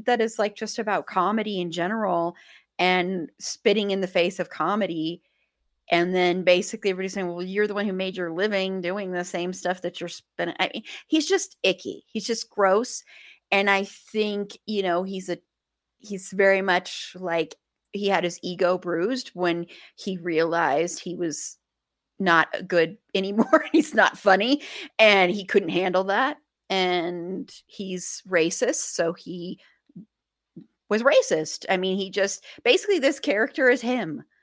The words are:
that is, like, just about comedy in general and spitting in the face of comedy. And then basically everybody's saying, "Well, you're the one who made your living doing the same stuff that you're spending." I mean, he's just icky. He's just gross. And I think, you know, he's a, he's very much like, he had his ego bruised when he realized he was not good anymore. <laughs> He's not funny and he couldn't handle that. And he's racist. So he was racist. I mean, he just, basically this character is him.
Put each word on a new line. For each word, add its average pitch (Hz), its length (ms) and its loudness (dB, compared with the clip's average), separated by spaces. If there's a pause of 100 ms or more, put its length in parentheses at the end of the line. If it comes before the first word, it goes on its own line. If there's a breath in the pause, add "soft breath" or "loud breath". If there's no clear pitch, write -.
that 240 160 2
is, 226 180 -2
like, 208 160 0
just - 240 -8
about 202 300 -2
comedy 208 520 0
in 175 120 -4
general 175 640 0 (420 loud breath)
and 180 500 2 (120)
spitting 208 500 0
in 196 100 0
the 185 60 -2
face 175 320 0
of 175 120 -4
comedy. 170 680 -2 (680)
And 175 240 2
then 180 300 2
basically 196 460 2
everybody's 190 240 -4
saying, 190 140 -4
"Well, 175 140 -6
you're 196 240 0
the 202 80 -4
one 208 120 -2
who 196 80 -2
made 190 220 -4
your 175 160 -6
living 190 480 -2
doing 185 300 -4
the 180 140 -4
same 180 280 -6
stuff 185 300 -4
that 175 180 -6
you're 175 80 -8
spending." - 520 -8
I 185 140 0
mean, 220 100 -10 (220 loud breath)
he's 311 200 2
just - 360 0
icky. - 460 -2
He's 214 180 -6
just - 240 -6
gross. 202 520 2 (480 loud breath)
And 202 200 2
I 196 140 2
think, 202 840 -4
you 208 160 -2
know, 180 200 0
he's 190 280 -6
a, 170 80 -4 (600)
he's 202 340 -10
very 196 300 4
much 185 560 -2
like, 170 360 -2 (380)
he 202 160 -4
had 180 140 2
his 170 200 -4
ego 180 340 0
bruised 180 580 -4
when 170 300 -2 (320 loud breath)
he 190 220 -6
realized 165 840 0
he 170 140 -8
was - 420 -6 (640)
not 170 300 4 (200)
good 170 300 2 (160)
anymore. 202 540 2
<laughs> - 40 -14
He's - 220 4
not 202 240 4
funny 214 440 4 (360 loud breath)
and 196 340 6
he 196 140 -4
couldn't 190 240 2
handle 185 340 0
that. 247 320 0 (320)
And 180 840 -2 (160)
he's 185 640 -8
racist. 175 640 0
So 170 200 0
he 175 440 -10 (1300 soft breath)
was 220 120 2
racist. 185 680 0
I 190 80 2
mean, 185 180 0
he 196 140 -4
just, 196 340 -2 (200 loud breath)
basically 381 340 2
this 285 220 2
character 233 500 0
is 233 100 2
him. 226 420 -4 (200)